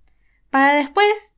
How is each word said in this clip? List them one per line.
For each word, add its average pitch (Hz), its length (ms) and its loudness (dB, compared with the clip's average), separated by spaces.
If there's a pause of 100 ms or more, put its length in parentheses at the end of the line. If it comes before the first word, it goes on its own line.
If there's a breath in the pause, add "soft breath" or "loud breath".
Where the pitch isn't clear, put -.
(520)
para 277 240 2
después 403 640 -2